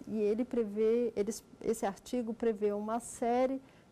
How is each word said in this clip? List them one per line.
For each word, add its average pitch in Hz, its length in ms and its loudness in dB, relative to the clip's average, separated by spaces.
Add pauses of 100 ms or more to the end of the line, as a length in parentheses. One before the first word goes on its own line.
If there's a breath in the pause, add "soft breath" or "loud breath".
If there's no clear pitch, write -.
e 214 100 -4
ele 220 280 2
prevê, 220 720 2
eles, 208 260 -2 (180)
esse 226 240 0
artigo 226 480 -4
prevê 214 380 0
uma 214 300 -2
série 254 600 0 (300 loud breath)